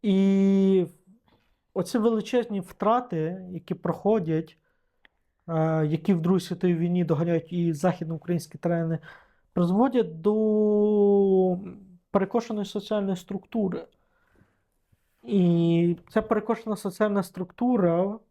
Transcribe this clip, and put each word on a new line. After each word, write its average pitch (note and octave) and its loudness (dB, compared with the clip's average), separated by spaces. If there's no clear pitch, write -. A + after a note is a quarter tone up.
І G3 4
оці F#3+ -4
величезні A3 -2
втрати, F#3+ -2
які F3+ -10
проходять, E3 -2
е, D#3+ 0
які E3 0
в E3+ 0
Другій F3 2
світовій F3 -2
війні F3 0
доганяють E3 -2
і E3+ 0
західноукраїнські E3 -4
терени, E3 -2
призводять F#3 0
до G#3 2
перекошеної G3+ -2
соціальної G3+ -4
структури. G3 -6
І E3+ 2
ця A3 -2
перекошена A3 -4
соціальна G3+ -2
структура F#3 -2